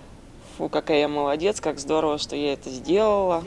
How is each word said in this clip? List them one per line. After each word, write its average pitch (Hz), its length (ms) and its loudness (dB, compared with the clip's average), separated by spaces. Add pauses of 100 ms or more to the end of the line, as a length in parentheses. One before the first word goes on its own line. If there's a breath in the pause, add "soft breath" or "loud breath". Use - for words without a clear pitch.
(560 loud breath)
«Фу, - 120 -4
какая 151 320 2
я 147 80 2
молодец, 147 520 0
как 147 180 -4
здорово, 151 400 0
что - 160 -6
я 143 200 0
это - 160 -10
сделала». 180 760 2